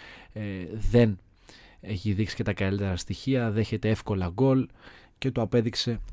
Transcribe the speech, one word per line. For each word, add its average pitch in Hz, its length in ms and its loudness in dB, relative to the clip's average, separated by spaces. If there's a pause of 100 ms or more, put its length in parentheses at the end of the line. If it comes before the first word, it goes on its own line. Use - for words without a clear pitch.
(340)
ε, 98 320 -8 (260)
δεν 110 280 6 (640)
έχει 104 320 -2
δείξει 104 220 -2
και - 80 -4
τα 101 100 -2
καλύτερα 98 420 0
στοιχεία, 120 560 -2
δέχεται 107 380 0
εύκολα 98 440 -2
γκολ 131 340 4 (540)
και 131 100 0
το 123 100 -2
απέδειξε 113 580 0 (140)